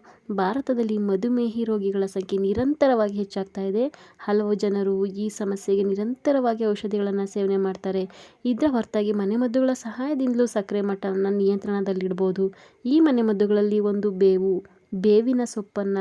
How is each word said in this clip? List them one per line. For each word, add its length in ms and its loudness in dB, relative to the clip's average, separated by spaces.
ಭಾರತದಲ್ಲಿ 680 -2
ಮಧುಮೇಹಿ 640 0
ರೋಗಿಗಳ 420 -2
ಸಂಖ್ಯೆ 320 -4
ನಿರಂತರವಾಗಿ 760 2
ಹೆಚ್ಚಾಗ್ತಾ 460 -6
ಇದೆ. 320 -2
ಹಲವು 360 0
ಜನರು 520 0
ಈ 220 -4
ಸಮಸ್ಯೆಗೆ 540 -2
ನಿರಂತರವಾಗಿ 840 0
ಔಷಧಿಗಳನ್ನ 580 -2
ಸೇವನೆ 320 -2
ಮಾಡ್ತಾರೆ. 520 -2
ಇದ್ರ 240 0
ಹೊರತಾಗಿ 440 0
ಮನೆಮದ್ದುಗಳ 600 0
ಸಹಾಯದಿಂದಲೂ 720 -2
ಸಕ್ಕರೆ 340 -2
ಮಟ್ಟವನ್ನ 500 -2
ನಿಯಂತ್ರಣದಲ್ಲಿಡ್ಬೋದು. 1200 0
ಈ 160 4
ಮನೆಮದ್ದುಗಳಲ್ಲಿ 800 2
ಒಂದು 300 0
ಬೇವು. 540 2
ಬೇವಿನ 500 4
ಸೊಪ್ಪನ್ನ 560 -6